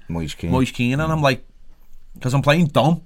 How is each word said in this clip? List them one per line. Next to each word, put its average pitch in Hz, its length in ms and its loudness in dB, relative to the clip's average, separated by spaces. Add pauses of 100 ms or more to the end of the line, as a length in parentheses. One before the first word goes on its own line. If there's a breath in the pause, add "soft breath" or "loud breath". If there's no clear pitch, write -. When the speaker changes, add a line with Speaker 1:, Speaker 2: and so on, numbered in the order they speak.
Speaker 1:
Moise 82 260 -6
Kean. 87 160 -4
Speaker 2:
Moise 123 200 2
Kean?" 127 300 -2
And 160 100 -2
Speaker 1:
Mm. 160 40 0
Speaker 2:
I'm 156 80 0
like, 135 220 2 (760)
"'Cause 123 140 -2
I'm 135 80 2
playing 156 260 4
Dom." 160 380 2